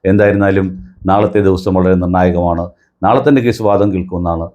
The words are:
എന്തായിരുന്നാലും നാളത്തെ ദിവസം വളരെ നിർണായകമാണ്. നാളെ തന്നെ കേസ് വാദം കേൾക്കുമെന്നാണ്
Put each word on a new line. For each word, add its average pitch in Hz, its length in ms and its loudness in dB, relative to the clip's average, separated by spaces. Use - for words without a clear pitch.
എന്തായിരുന്നാലും 98 600 2
നാളത്തെ 104 380 2
ദിവസം 95 300 0
വളരെ 92 240 2
നിർണായകമാണ്. 87 640 0
നാളെ 110 220 2
തന്നെ 139 220 4
കേസ് 113 220 -2
വാദം 101 260 2
കേൾക്കുമെന്നാണ് 87 600 -4